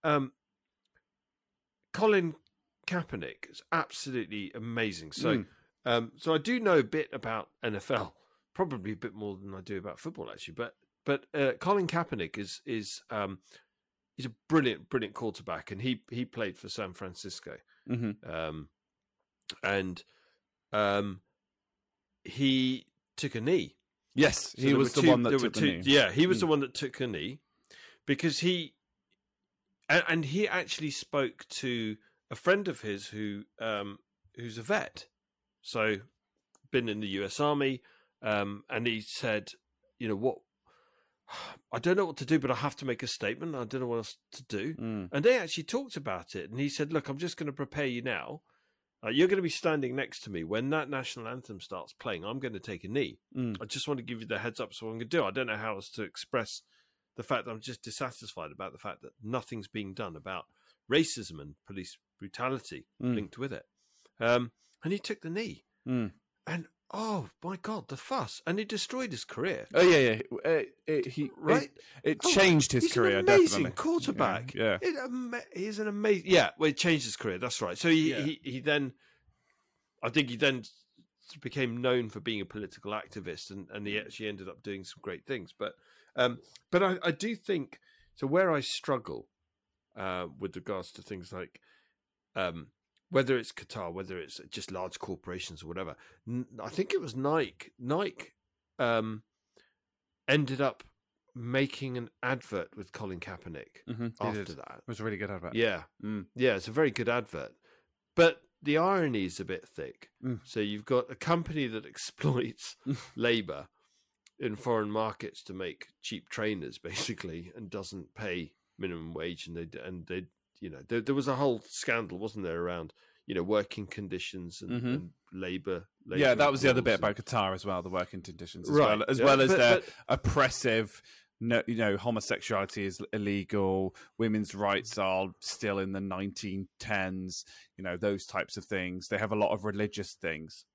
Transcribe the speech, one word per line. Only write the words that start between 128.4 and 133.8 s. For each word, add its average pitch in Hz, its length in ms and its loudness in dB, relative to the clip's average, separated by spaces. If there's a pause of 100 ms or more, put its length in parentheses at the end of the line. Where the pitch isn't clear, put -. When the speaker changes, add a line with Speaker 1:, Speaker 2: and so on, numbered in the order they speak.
Speaker 2:
as 147 80 4
Speaker 1:
Right, 113 220 6
Speaker 2:
well, - 100 0
as 131 100 2
Speaker 1:
yeah, 117 80 6
Speaker 2:
well 139 160 8
as 135 80 6
Speaker 1:
but, 190 80 6
Speaker 2:
their 120 180 10
Speaker 1:
but - 80 0 (240)
Speaker 2:
oppressive, 120 920 2 (360)
no, 117 280 2
you 117 100 0
know, 104 220 4
homosexuality 104 880 -2
is 92 120 -6 (140)
illegal, 98 800 0 (220)